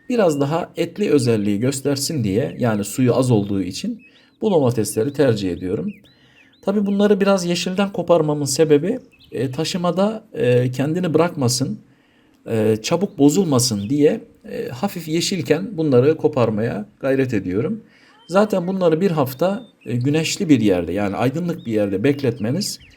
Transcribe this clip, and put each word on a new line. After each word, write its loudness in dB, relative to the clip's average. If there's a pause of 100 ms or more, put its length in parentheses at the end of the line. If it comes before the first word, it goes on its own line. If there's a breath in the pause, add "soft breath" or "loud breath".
biraz 2
daha -2
etli -4
özelliği 2
göstersin -2
diye, -2
yani 0
suyu 0
az 2
olduğu 2
için -6 (400 soft breath)
bu 0
domatesleri 0
tercih 0
ediyorum. -6 (680 soft breath)
Tabii -2
bunları 2
biraz 2
yeşilden -2
koparmamın 2
sebebi 2 (320)
e, -4
taşımada, -2 (100)
e, 2
kendini -2
bırakmasın, 0 (680 soft breath)
e, 2
çabuk -2
bozulmasın 2
diye, 2 (300)
e, -8
hafif -8
yeşilken -2
bunları 4
koparmaya -2 (100)
gayret 0
ediyorum. -2 (440 soft breath)
Zaten 0
bunları 2
bir 2
hafta, -2 (200)
e, -4
güneşli -2
bir 6
yerde, 2
yani -2
aydınlık -2
bir -6
yerde 0
bekletmeniz -2 (180 soft breath)